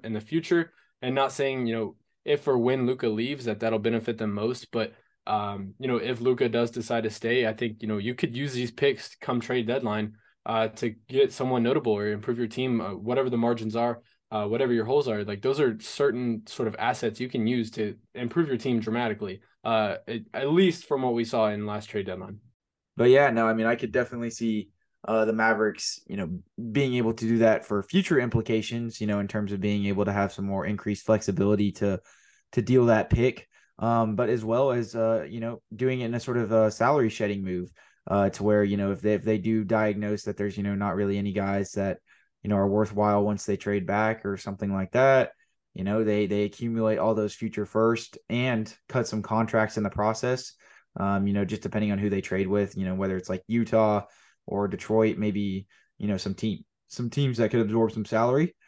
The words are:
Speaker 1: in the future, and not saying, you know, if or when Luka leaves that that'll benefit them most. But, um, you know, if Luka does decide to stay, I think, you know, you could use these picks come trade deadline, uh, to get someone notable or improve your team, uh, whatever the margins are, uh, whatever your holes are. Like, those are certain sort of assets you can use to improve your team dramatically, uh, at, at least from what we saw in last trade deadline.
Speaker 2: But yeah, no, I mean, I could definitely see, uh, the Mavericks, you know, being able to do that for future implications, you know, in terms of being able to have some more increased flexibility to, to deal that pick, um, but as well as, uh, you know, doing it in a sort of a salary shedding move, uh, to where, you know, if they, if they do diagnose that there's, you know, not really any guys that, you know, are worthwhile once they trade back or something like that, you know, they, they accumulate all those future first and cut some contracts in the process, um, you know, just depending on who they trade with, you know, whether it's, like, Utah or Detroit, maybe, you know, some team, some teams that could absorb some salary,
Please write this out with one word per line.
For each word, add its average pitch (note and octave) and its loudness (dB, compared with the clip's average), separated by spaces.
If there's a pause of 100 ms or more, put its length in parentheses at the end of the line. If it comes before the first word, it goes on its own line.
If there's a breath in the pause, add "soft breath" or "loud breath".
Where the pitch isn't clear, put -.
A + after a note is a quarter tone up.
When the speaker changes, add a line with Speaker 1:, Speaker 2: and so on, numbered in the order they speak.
Speaker 1:
in A2 -6
the G#2+ -4
future, E3 0 (280 soft breath)
and B2+ -2
not C3+ 2
saying, C3 -2
you A2+ 0
know, A2 -4 (280)
if C#3+ 0
or C3 4
when B2+ 2
Luka B2+ 0
leaves A#2+ -2
that G#2+ -4
that'll C#3+ 0
benefit A2+ -2
them G#2+ -2
most. A2 -4
But, A2 -2 (320 soft breath)
um, G2+ -4
you C3 -4
know, B2 0
if A2+ -4
Luka B2 2
does A#2 2
decide A#2 -4
to G#2+ -4
stay, A#2 0
I A2 0
think, A2 -6
you A2+ -6
know, G#2+ -2
you G#2+ -4
could A#2+ -4
use C#3 -4
these B2 -4
picks - 0
come B2 -4
trade B2 -2
deadline, G#2+ -2 (280 soft breath)
uh, A2+ 0
to A2+ -4 (180)
get C3 2
someone B2+ 0
notable A#2 2
or G#2 0
improve G#2 -2
your A#2 -2
team, B2 -2
uh, F#2+ -4
whatever B2 0
the B2 0
margins A2+ 0
are, A#2 0 (300 soft breath)
uh, G#2+ -2
whatever A#2+ 0
your A2+ 2
holes C3+ 2
are. G#2 -2
Like, G2+ -6
those C3+ 0
are A#2+ 2
certain A#2+ -2
sort A2+ -4
of G#2 -6
assets A#2 -2
you B2+ -4
can A#2+ -2
use A#2 0
to G#2 -6 (200)
improve B2+ -2
your C3 0
team A#2+ 0
dramatically, A2 -4 (240 soft breath)
uh, G#2+ 0 (100)
at, A#2 -6 (120)
at C3+ -2
least F3 4
from C#3 -2
what B2+ 0
we A#2 0
saw A2+ 2
in G#2 -4
last G#2 -8
trade G2+ -4
deadline. F#2+ -10 (560)
Speaker 2:
But B2 6
yeah, C#3 8
no, A2+ 2
I A2 4
mean, A2+ 0
I A#2 2
could A#2 -6
definitely A#2+ -2
see, A2 -2 (360)
uh, A2 2
the A2 2
Mavericks, A2 0
you - -8
know, F#2 -6 (320)
being C3 2
able A2+ 2
to A2+ -6
do A2+ 4
that A2 6
for G2+ -2
future F3+ 2
implications, A#2 -2
you G#2+ 0
know, G#2 2
in G2+ -2
terms G#2 -4
of G2+ -4
being G#2 0
able G2 0
to G2+ 0
have G2 2
some G2 -8
more G2 -4
increased G#2 -4
flexibility G2+ 2
to, G2 -2 (540 soft breath)
to B2 2
deal B2 6
that A2 4
pick, - 2 (300 soft breath)
um, A2+ 2
but G#2 0
as A2+ -2
well B2 2
as, A#2 -4
uh, A2+ 0
you A2+ -10
know, A2+ -8 (140)
doing B2+ 0
it B2 -4
in A#2 -4
a A#2+ -2
sort B2 -2
of A2+ 0
a A2 6
salary B2 2
shedding G#2 -4
move, F2+ -6 (400 soft breath)
uh, G2 2
to F#2+ -6
where, G#2 4
you G2+ 0
know, G2+ 0
if F#2+ -6
they, G#2+ 2
if G2 0
they G#2+ 2
do A2 0
diagnose G#2 0
that G#2 -6
there's, G2+ -4
you G3+ -4
know, G3+ -2
not G3 -2
really G3+ 0
any G2+ -2
guys G2 -2
that, G2 -2 (440 soft breath)
you - -4
know, G#2 2
are G2 4
worthwhile G#2 2
once G#2 -2
they G2+ 0
trade G2+ -2
back G#2+ 0
or G2+ -4
something G2 -6
like F#2+ -4
that, C3 4 (420)
you F#2 -8
know, G#2+ 0
they, G#2 2
they G2+ 0
accumulate A2 -2
all G#2+ 2
those G#2+ -2
future G#2+ -6
first A2+ 0 (120)
and A#2+ -2 (140)
cut A#2+ -2
some A2 -2
contracts A2 0
in A2 0
the G2+ -2
process, A2 -2 (440 soft breath)
um, G2 0
you G2+ 0
know, G2+ 2
just G#2 -4
depending G#2 -2
on G2 0
who G2+ 0
they G2 0
trade F#2+ -2
with, G2 0
you F#2+ -2
know, F#2 -2
whether F#2+ -2
it's, F2+ -8
like, F#2+ -6
Utah A2 2 (400 soft breath)
or G2+ -2
Detroit, A2 2
maybe, G2 -2 (300 soft breath)
you G#2 -4
know, G#2 0
some F#2+ -4
team, G#2 -4 (240)
some A#2+ -6
teams C3 0
that A2 2
could A#2+ 4
absorb A2 2
some G#2+ -4
salary, C3 2 (120)